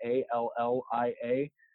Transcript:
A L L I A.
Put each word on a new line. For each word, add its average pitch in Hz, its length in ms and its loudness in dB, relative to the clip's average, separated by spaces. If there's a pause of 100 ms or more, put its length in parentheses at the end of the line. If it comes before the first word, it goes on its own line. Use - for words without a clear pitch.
A 123 300 2
L 117 260 0
L 123 320 2
I 120 220 2 (100)
A. 131 280 0 (240)